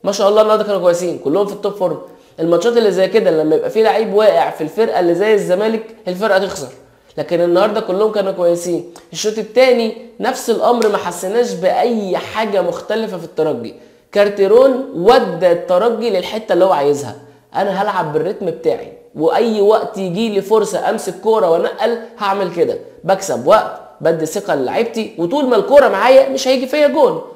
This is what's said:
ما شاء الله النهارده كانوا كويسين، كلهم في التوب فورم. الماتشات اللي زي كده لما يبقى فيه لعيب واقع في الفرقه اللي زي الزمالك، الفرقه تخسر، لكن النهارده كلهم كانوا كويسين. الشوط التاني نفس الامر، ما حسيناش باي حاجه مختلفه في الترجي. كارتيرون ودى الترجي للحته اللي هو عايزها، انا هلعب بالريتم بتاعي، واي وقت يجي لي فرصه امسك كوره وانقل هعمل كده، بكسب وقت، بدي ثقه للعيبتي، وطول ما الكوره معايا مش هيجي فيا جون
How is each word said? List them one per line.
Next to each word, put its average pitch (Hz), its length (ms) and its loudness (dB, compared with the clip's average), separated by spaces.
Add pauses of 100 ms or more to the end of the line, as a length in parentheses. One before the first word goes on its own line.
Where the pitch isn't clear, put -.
ما 196 80 0
شاء 196 180 2
الله 214 120 4
النهارده 214 220 4
كانوا 196 180 -2
كويسين، 175 380 0
كلهم 185 280 0
في 196 60 -10
التوب 196 200 -6
فورم. 170 240 -4 (420)
الماتشات 170 380 2
اللي 220 140 4
زي 185 160 2
كده 190 240 2
لما 156 240 2
يبقى - 140 -2
فيه 220 140 2
لعيب 202 300 0
واقع 202 360 4
في - 120 -10
الفرقه 185 380 -2
اللي 175 160 2
زي 214 180 2
الزمالك، 208 640 0 (120)
الفرقه 190 320 0
تخسر، 175 280 -6 (500)
لكن 170 240 -2
النهارده 202 400 2
كلهم 208 300 0
كانوا 196 200 -2
كويسين. 175 640 -2 (200)
الشوط 214 240 -4
التاني 233 600 2 (220)
نفس - 300 -4
الامر، 226 380 2
ما 202 100 0
حسيناش 196 560 -4
باي 185 640 -2
حاجه 202 440 -4
مختلفه 185 560 -6
في 165 60 -12
الترجي. 143 520 -4 (360)
كارتيرون 208 840 2
ودى 185 560 2
الترجي 214 580 0
للحته 190 440 -4
اللي 180 120 4
هو 190 60 2
عايزها، 143 440 0 (400)
انا 190 260 -2
هلعب 185 320 -2
بالريتم 175 320 -4
بتاعي، - 480 -4 (220)
واي 208 460 0
وقت 208 360 2
يجي 190 320 -2
لي 196 120 -2
فرصه 202 480 0
امسك 208 240 -6 (100)
كوره 220 260 2
وانقل 220 500 0 (180)
هعمل 196 380 -4
كده، 160 220 -2 (260)
بكسب 151 440 -2
وقت، - 340 0 (200)
بدي 160 240 0
ثقه 180 300 -4
للعيبتي، 214 640 -4
وطول 254 280 -2
ما 247 100 2
الكوره 254 320 6
معايا 254 420 4
مش 262 180 -4
هيجي 254 200 0
فيا 294 200 2
جون 254 340 2 (140)